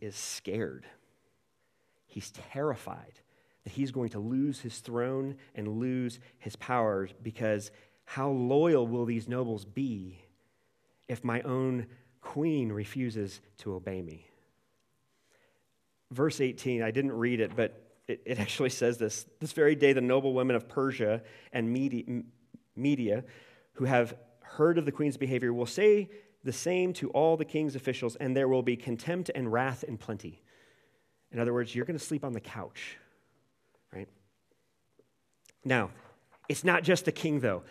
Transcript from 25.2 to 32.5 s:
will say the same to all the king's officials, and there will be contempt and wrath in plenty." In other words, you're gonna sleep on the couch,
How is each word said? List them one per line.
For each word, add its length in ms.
will 120
say 440
the 80
same 400
to 160
all 260
the 80
king's 320
officials, 400
and 180
there 140
will 160
be 140
contempt 580
and 160
wrath 320
in 140
plenty." 440
In 60
other 140
words, 220
you're 100
gonna 140
sleep 240
on 80
the 80
couch, 580